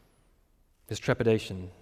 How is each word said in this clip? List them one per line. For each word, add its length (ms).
his 120
trepidation, 720